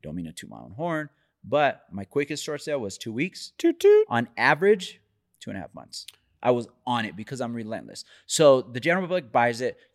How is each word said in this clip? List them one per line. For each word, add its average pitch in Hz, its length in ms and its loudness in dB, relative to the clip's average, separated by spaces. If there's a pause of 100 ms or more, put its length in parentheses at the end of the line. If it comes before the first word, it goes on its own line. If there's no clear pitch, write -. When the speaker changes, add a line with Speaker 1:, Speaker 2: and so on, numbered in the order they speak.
Speaker 1:
Don't 73 120 -12
mean 90 120 -8
to 78 60 -14
toot - 160 -18
my 57 120 -18
own 62 120 -20
horn, 151 380 -6 (360)
but 139 460 2
my 98 120 -10
quickest 143 380 -4
short 147 200 -8
sale 147 180 -4
was 98 160 -8
two 113 160 -10
weeks. 151 460 -6
Speaker 2:
Toot, 330 220 0
toot. 415 280 6
Speaker 1:
On - 280 0
average, 170 640 2 (400)
two - 100 -14
and 98 80 -10
a - 20 -8
half - 140 -14
months. - 320 -18 (360)
I 123 80 2
was 120 180 0 (180)
on 120 180 -2
it 87 120 -10
because 120 240 -12
I'm 117 140 -8
relentless. 110 500 -12 (220)
So 139 360 8
the 120 180 -10
general 175 260 0
public 160 260 -4
buys 120 280 2
it. 123 180 -4 (160)